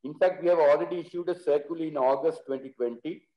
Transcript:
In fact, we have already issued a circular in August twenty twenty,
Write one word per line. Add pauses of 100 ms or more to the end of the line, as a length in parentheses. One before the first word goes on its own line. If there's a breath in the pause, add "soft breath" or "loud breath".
In
fact,
we
have
already
issued
a
circular
in
August
twenty
twenty, (100)